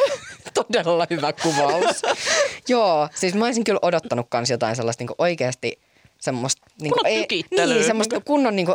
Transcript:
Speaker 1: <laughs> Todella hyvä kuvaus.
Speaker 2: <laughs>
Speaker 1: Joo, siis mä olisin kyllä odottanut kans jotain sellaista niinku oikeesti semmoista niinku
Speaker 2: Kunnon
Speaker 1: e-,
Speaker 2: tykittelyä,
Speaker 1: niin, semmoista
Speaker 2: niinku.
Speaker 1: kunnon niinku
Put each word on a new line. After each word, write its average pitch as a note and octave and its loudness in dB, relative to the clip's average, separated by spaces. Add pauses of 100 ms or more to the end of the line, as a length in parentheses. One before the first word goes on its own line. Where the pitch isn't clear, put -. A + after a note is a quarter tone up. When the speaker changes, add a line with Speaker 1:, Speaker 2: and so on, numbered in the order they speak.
(280)
Speaker 1:
<laughs> - -18
Todella E3+ 2
hyvä D3+ 0
kuvaus. D3 2 (320)
Speaker 2:
<laughs> - -2
Speaker 1:
Joo, F#3 4
siis F#3 -2
mä G#3+ 2
olisin A#3 0
kyllä G#3 0
odottanut D#3 0
kans A#2+ -2
jotain A#2 0
sellaista A#2 -2
niinku B2 -8
oikeesti C3+ -2 (400)
semmoista C3 -4 (180)
niinku D3+ -4
Speaker 2:
Kunnon A3 0
Speaker 1:
e-, - -2
Speaker 2:
tykittelyä, A#3+ 0
Speaker 1:
niin, A3+ 2
semmoista A3 0
Speaker 2:
niinku. G#3+ -4
Speaker 1:
kunnon C4+ 2
niinku F3+ 0